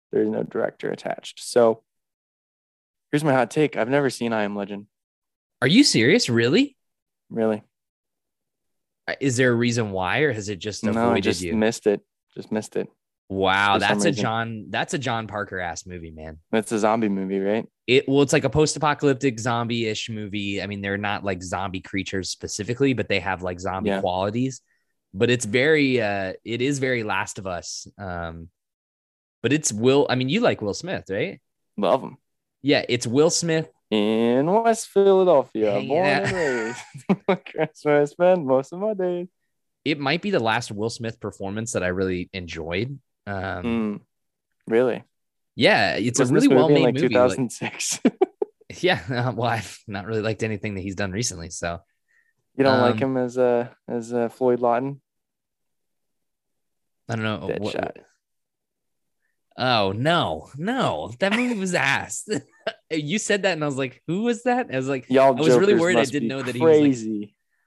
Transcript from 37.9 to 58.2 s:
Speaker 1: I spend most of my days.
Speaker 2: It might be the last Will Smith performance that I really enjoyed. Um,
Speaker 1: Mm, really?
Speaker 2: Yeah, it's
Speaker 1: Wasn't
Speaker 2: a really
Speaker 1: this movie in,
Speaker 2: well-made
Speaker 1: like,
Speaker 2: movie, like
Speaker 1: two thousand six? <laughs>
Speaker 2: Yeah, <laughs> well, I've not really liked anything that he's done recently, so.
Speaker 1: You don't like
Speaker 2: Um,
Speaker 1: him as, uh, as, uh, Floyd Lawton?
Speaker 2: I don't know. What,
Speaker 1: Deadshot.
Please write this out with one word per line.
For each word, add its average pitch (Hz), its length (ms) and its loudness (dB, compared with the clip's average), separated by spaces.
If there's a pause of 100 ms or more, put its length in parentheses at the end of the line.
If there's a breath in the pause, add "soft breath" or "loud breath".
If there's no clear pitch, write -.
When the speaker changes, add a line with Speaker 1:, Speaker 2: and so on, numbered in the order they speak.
Speaker 1:
I - 20 4
spend 175 420 2
most 131 280 2
of 180 60 -10
my 214 120 -2
days. 180 360 -4 (580)
Speaker 2:
It 147 120 0
might 143 220 0
be 208 100 -4
the 180 100 2
last 113 300 0
Will 107 200 -4
Smith 113 300 -10
performance 104 520 -8
that 95 100 -2
I 90 60 -2
really 90 460 -2
enjoyed. 87 640 -6 (280)
Um, 95 380 -6
Speaker 1:
Mm, 113 360 -4 (640)
really? 117 380 2 (520)
Speaker 2:
Yeah, 120 400 2
it's 120 220 -2
Speaker 1:
Wasn't 135 180 2
Speaker 2:
a - 40 6
really 277 80 6
Speaker 1:
this - 20 6
movie 131 240 6
in, 139 80 6
Speaker 2:
well-made - 20 4
Speaker 1:
like, 120 120 2
Speaker 2:
movie, 131 80 0
like 123 60 2
Speaker 1:
two 110 40 -2
thousand 123 360 2
six? - 500 -8 (380)
<laughs> - 440 -10
Speaker 2:
Yeah, 127 480 0
<laughs> - 0 -
well, 117 180 -2
I've 113 380 -4
not 101 180 -8
really 110 180 -2
liked 107 200 -2
anything 107 320 -4
that 95 80 -8
he's 98 120 -8
done 98 180 -4
recently, 90 360 -6
so. 85 300 -6 (800)
Speaker 1:
You 135 80 2
don't 131 160 4
like 123 160 4
Speaker 2:
Um, - 20 -4
Speaker 1:
him 131 180 -2
as, 123 220 -2
uh, 120 300 2 (180)
as, 117 260 -6
uh, 117 160 0
Floyd 123 320 0
Lawton? 127 400 0 (2000)
Speaker 2:
I 113 80 -4
don't 110 80 -4
know. 98 220 -4 (120)
What, 101 160 -6
Speaker 1:
Deadshot. - 180 -6 (1700)